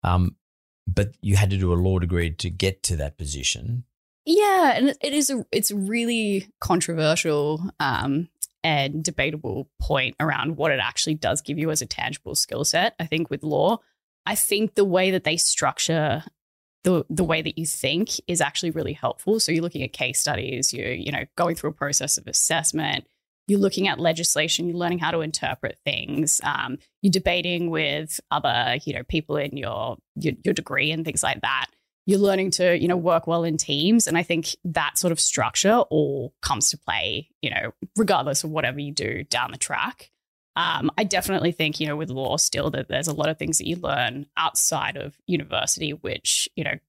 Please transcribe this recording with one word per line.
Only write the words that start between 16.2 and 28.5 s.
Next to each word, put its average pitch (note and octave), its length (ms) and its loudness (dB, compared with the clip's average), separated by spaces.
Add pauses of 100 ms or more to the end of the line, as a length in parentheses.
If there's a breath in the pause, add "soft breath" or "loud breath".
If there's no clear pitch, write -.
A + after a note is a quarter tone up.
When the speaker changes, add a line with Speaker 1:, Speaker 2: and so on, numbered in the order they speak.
Speaker 2:
the, F3 260 4
the D#3+ 140 0
way D#3+ 180 0
that - 160 -6
you E3 80 -2
think D#3+ 440 -2 (180)
is E3+ 140 0
actually D3+ 300 -2
really D#3 220 -4
helpful. F#3 460 0
So - 120 2
you're E3 100 2
looking E3 220 -4
at B2+ 100 -8
case C3 260 -2
studies, - 540 -2
you're, B2 200 -4
you - 180 -6
know, - 140 -4 (100)
going E3+ 200 0
through D#3 160 -4
a - 20 -12
process C#3+ 440 -2
of - 80 -8
assessment, D#3 800 0 (420)
you're G3+ 120 4
looking G3 280 2
at F3 120 -2
legislation, E3 680 0
you're F3 100 -2
learning F3 220 0
how D#3+ 120 0
to E3 100 0
interpret - 640 -4
things, D3 600 0
um, C3+ 340 -4 (240 soft breath)
you're G3 100 6
debating F3 580 0
with D#3 500 -2 (120)
other, A#2+ 540 0